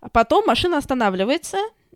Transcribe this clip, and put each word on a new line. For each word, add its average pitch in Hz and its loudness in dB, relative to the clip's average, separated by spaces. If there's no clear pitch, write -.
а - -16
потом 311 2
машина 349 0
останавливается, 247 -2